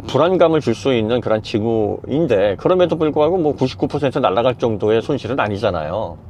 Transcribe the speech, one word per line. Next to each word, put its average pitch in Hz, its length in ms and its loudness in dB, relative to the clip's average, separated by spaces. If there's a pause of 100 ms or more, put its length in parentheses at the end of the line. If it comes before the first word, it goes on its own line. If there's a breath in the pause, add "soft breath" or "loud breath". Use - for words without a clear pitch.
불안감을 165 540 4
줄 120 140 0
수 135 200 0
있는 113 260 0
그런 107 220 0
징후인데, 107 1120 0
그럼에도 175 400 2
불구하고 151 420 0
뭐 151 160 0
구십구 131 340 -2
퍼센트 143 300 -2
날아갈 120 380 2
정도의 110 440 2
손실은 131 400 -4
아니잖아요. 98 800 -2 (120)